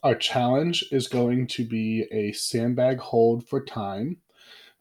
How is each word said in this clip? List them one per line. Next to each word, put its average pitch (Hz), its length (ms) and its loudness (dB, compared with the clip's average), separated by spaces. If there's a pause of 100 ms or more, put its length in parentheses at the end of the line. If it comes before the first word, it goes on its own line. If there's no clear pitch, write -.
our 131 120 4
challenge 135 760 0
is 131 160 0
going 123 420 2
to - 160 -4
be 110 460 -2
a 104 220 -2
sandbag 123 680 0
hold 117 480 2
for 135 160 -4
time. 107 540 -6 (640)